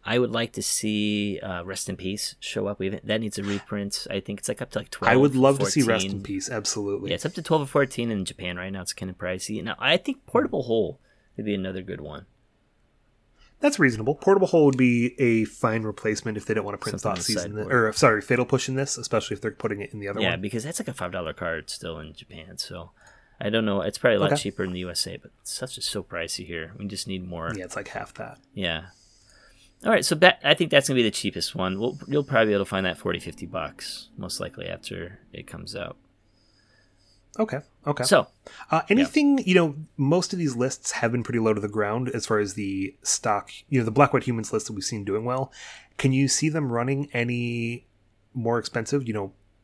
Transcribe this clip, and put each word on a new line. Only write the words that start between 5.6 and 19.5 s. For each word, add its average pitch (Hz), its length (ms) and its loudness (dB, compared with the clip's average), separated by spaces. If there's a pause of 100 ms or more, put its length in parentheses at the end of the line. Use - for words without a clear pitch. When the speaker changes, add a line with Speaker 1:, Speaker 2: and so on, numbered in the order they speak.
Speaker 2:
see - 160 4
Rest 113 240 4
in 98 60 -4
Speaker 1:
fourteen. 98 120 -6
Speaker 2:
Peace, 95 280 -6
absolutely. 101 580 -2
Speaker 1:
Yeah, 90 60 0
it's 87 100 -6
up 165 80 -2
to 175 80 -8
twelve 156 220 2
or - 20 -2
fourteen 135 460 2
in 101 120 0
Japan 90 340 -6
right 90 140 -6
now. 98 120 -8
It's - 100 -6
kinda 92 220 -8
pricey. 92 480 -4
Now, 107 160 -6
I 147 180 4
think - 300 -4
Portable 240 360 0
Hole 113 360 0 (360)
would 107 120 -6
be 101 80 0
another 92 260 -4
good 92 200 -8
one. 73 260 -12 (1300)
Speaker 2:
That's 285 180 4
reasonable. 123 340 4
Portable 190 340 6
Hole 160 180 8
would 135 120 6
be 120 420 4
a 113 260 4
fine 113 380 0
replacement 107 540 -2
if 101 80 -10
they 110 80 0
don't 107 120 0
wanna 101 120 -6
print - 240 -6
Speaker 1:
Something 110 80 0
on 95 60 -2
Speaker 2:
Thought 87 100 -4
Speaker 1:
the 98 80 0
Speaker 2:
Season, 101 220 -4
Speaker 1:
sideboard. 107 180 -2
Speaker 2:
or, 110 200 4
sorry, 110 280 6
Fatal 123 240 2
Push 131 240 0
in 131 60 -2
this, 135 240 -2
especially 113 340 -2
if 101 80 -10
they're 113 80 -2
putting 104 320 -4